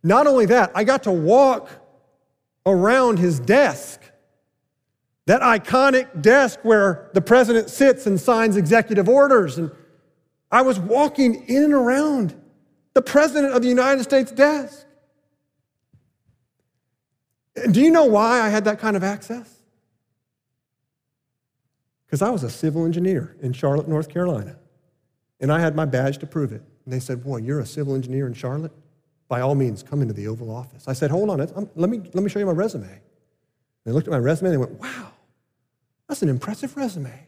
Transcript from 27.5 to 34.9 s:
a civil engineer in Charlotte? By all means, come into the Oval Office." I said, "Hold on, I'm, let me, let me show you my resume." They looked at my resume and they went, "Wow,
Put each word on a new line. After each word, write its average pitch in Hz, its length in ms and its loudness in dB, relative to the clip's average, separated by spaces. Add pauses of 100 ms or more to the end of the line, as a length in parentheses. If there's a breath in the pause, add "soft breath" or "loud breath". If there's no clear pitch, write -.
a 123 60 -6
civil 139 280 -8
engineer 135 320 -6
in 123 80 -10
Charlotte? 147 380 -10 (560)
By 123 140 -4
all 139 120 -2
means, 123 300 -4
come 143 180 -6
into 113 120 -4
the 101 140 -10
Oval 113 220 -12
Office." 123 380 -16
I 131 60 -6
said, 135 180 -2
"Hold 202 180 -2
on, 151 120 -4
I'm, - 340 -10
let 175 160 -2
me, 233 80 -6
let 190 240 -6
me 208 60 -2
show 208 100 -6
you 202 80 -4
my 175 60 -2
resume." 156 480 -6 (840)
They 113 80 -8
looked 156 160 -2
at - 40 -6
my 147 60 -2
resume 160 300 -2
and 175 60 0
they 127 120 -2
went, - 160 -16
"Wow, - 300 -16 (960)